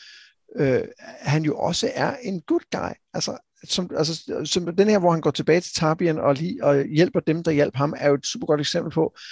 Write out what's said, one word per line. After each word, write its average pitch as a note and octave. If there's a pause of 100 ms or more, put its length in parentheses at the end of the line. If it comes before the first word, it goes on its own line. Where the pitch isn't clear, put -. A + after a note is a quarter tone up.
(560)
øh, C3 (360)
han D#3
jo D3
også -
er C#4
en G3
good -
guy. E3+ (220)
Altså, - (260)
som, -
altså, D#3+
som E3+
den G3+
her, G#3+
hvor F3
han E3
går D3+
tilbage D#3
til -
Tarbian D#3+
og C#3+
lige, D#3+
og C#3
hjælper E3
dem, E3
der E3
hjalp C#3+
ham, C#3+
er C#3+
jo C#3+
et C3+
super -
godt D3
eksempel D3+
på, - (160)